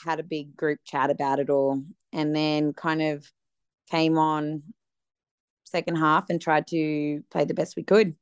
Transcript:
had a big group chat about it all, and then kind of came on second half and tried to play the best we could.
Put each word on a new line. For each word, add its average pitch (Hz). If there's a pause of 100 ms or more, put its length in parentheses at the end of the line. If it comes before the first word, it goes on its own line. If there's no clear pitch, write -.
had 160
a 156
big 147
group 151
chat 139
about 139
it 139
all, 139 (320)
and 151
then 151
kind 156
of 147 (640)
came 160
on 156 (1000)
second 170
half 156
and 170
tried 156
to 151
play 160
the -
best -
we -
could. 196